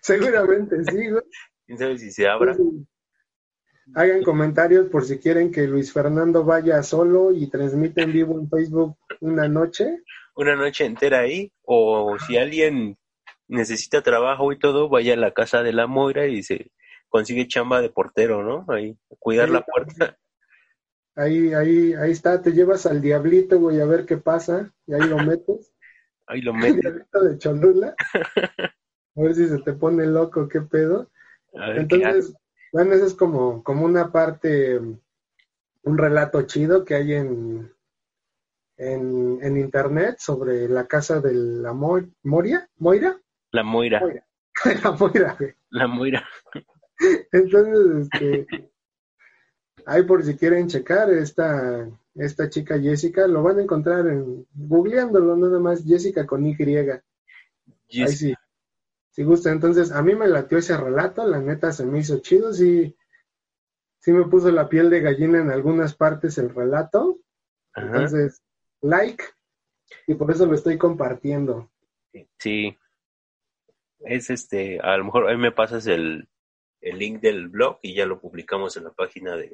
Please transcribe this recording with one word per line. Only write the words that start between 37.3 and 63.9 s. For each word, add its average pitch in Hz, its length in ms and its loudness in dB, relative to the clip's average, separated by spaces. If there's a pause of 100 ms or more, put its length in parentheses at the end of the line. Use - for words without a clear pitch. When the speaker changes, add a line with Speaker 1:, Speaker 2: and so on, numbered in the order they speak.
Speaker 1:
en, 127 640 -4
en 139 160 -2
internet 143 600 -2
sobre 127 480 -4
la 127 200 -2
casa 151 340 -2
de 135 140 0
la 120 400 -4
Mo-, 175 340 -2 (140)
Moria, 180 560 0
¿Moira? 214 420 2 (300)
Speaker 2:
La 117 120 0
Moira. 113 380 0
Speaker 1:
Moira. - 260 -4 (280)
<laughs> - 280 -2
La 196 100 0
Moira, 185 460 2
güey. 135 160 -8 (140)
Speaker 2:
La 123 180 -2
Moira. 127 400 -4 (1080)
Speaker 1:
Entonces, 185 800 4
este, 143 360 -2 (1400)
ahí 160 200 2
por 175 200 4
si 143 140 -4
quieren 175 300 2
checar, 175 420 0
esta, 147 760 -2 (280)
esta 147 340 -6
chica 151 320 -4
Jessica, 151 460 0
lo 165 160 2
van 190 160 2
a 202 40 2
encontrar 175 440 -2
en, 131 480 -6
googleándolo 175 800 2
nada 180 220 2
más, 175 260 0
Jessica 175 420 0
con 143 200 -2
Y. 151 120 -2
Ahí 143 420 -2 (880)
Speaker 2:
Jessica. 127 280 -2
Speaker 1:
sí, 143 180 -2 (760)
si 143 140 -6
gusta. 170 280 4
Entonces, 165 400 2
a 147 100 -2
mí 185 120 4
me 220 120 0
latió 160 300 2
ese 170 200 0
relato, 151 500 -2
la 165 120 0
neta 151 340 -4
se 139 120 -8
me 135 140 -2
hizo 151 220 -2
chido, 214 340 2
sí, 175 420 2 (1040)